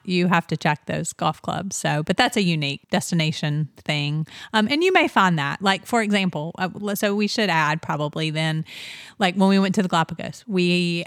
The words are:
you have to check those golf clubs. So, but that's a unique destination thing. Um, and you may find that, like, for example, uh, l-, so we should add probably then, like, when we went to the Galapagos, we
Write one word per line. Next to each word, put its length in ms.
you 240
have 180
to 100
check 300
those 260
golf 300
clubs. 320
So, 300
but 120
that's 200
a 60
unique 480
destination 840
thing. 480
Um, 180
and 140
you 80
may 160
find 320
that, 200
like, 240
for 160
example, 580
uh, 100
l-, 140
so 220
we 100
should 240
add 320
probably 480
then, 340
like, 160
when 140
we 100
went 160
to 80
the 60
Galapagos, 580
we 600